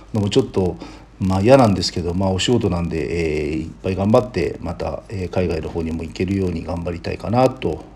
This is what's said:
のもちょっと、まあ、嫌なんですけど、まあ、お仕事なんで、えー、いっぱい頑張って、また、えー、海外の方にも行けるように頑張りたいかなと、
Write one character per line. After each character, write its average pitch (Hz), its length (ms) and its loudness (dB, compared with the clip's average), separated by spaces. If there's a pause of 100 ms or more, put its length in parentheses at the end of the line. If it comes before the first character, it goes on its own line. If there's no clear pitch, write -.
(140)
の 107 80 0
も 104 80 0
ち 135 100 4
ょ - 20 8
っ - 60 0
と、 92 300 -2 (420)
ま 95 180 0
あ、 98 40 0
嫌 120 140 8
な 127 120 10
ん 101 60 4
で 90 80 0
す - 120 -4
け 92 80 -4
ど、 85 120 -2
ま 95 140 0
あ、 - 40 2
お 92 80 0
仕 127 120 2
事 117 180 2
な 87 120 0
ん 82 80 -2
で、 76 640 -2
え - 20 -2
ー、 80 100 -2
い 85 40 -10
っ - 20 -12 (120)
ぱ 92 100 -2
い 92 40 -2
頑 101 160 2
張 123 80 8
っ - 120 0
て、 - 280 -2
ま 87 140 -6
た、 - 340 -8
え 92 200 -6
ー、 - 20 -16
海 92 180 0
外 80 140 -2
の - 80 -6
方 82 140 -4
に 80 80 -4
も 82 120 -8
行 80 80 -10
け 92 140 -4
る 98 100 -2
よ 95 120 0
う 90 40 -2
に 82 120 -6
頑 85 200 -6
張 87 80 -4
り 85 80 -8
た 87 140 -8
い 82 40 -6
か 90 120 -8
な 123 200 4
と、 - 360 -6 (100)